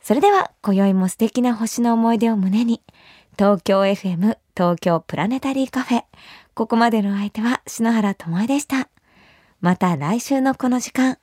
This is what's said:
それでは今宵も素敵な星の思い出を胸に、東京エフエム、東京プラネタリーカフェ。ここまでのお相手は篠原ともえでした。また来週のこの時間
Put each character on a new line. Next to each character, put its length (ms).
そ 120
れ 80
で 100
は 200
今 160
宵 160
も 160
素 80
敵 240
な 140
星 260
の 140
思 180
い 60
出 120
を 60
胸 300
に、 160
東 240
京 240
エ 80
フ 140
エ 100
ム、 180
東 240
京 220
プ 160
ラ 120
ネ 120
タ 140
リ 120
ー 40
カ 120
フ 120
ェ。 100
こ 140
こ 100
ま 140
で 100
の 140
お 20
相 140
手 100
は 260
篠 240
原 240
と 140
も 140
え 40
で 140
し 60
た。 240
ま 140
た 200
来 240
週 220
の 120
こ 140
の 100
時 140
間 300